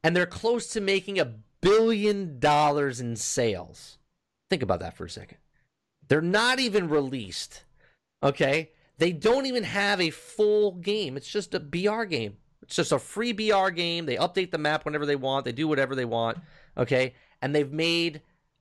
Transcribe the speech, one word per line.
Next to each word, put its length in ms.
and 120
they're 120
close 420
to 120
making 380
a 160
billion 760
dollars 640
in 160
sales. 840
Think 120
about 180
that 160
for 80
a 60
second. 280
They're 120
not 400
even 280
released, 760
okay? 500
They 140
don't 340
even 160
have 380
a 100
full 600
game. 440
It's 140
just 240
a 60
B 260
R 180
game. 320
It's 140
just 160
a 60
free 340
B 200
R 180
game. 340
They 120
update 340
the 80
map 260
whenever 220
they 100
want. 280
They 80
do 160
whatever 260
they 100
want, 340
okay? 380
And 140
they've 180
made 480